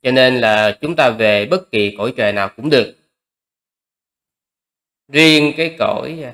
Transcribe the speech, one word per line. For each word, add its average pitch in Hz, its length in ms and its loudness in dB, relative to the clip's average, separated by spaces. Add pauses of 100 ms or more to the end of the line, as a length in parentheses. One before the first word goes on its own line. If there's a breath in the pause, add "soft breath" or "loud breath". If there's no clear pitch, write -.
Cho 127 100 -2
nên 127 260 2
là 107 440 0
chúng 160 140 -6
ta 139 140 2
về 107 360 0
bất 185 260 -4
kỳ 104 260 -2
cõi 117 200 -6
trời 104 160 0
nào 98 220 -4
cũng 135 140 -6
được. 123 260 0 (2000)
Riêng 151 500 4
cái 165 220 -4
cõi 147 440 -4 (100)